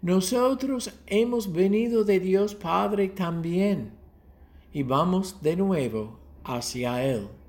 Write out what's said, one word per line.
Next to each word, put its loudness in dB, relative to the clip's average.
Nosotros 0
hemos 0
venido 2
de 4
Dios 2
Padre 0
también -2
y -2
vamos 0
de 2
nuevo -2
hacia -4
Él. -2